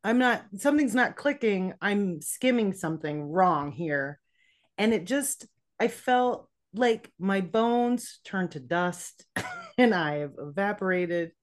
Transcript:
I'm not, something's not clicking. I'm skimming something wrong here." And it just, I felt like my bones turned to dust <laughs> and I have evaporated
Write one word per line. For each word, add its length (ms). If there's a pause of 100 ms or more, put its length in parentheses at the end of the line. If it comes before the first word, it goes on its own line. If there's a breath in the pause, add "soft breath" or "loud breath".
I'm 140
not, 260 (140)
something's 360
not 220
clicking. 640
I'm 420
skimming 520
something 480
wrong 500
here." 480 (580)
And 160
it 100
just, 420 (340)
I 80
felt 600 (240)
like 460
my 220
bones 840
turned 280
to 80
dust 640 (100)
<laughs> 440
and 160
I 240
have 200
evaporated 920 (100)